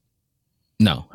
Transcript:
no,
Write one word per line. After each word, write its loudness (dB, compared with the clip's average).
no, 0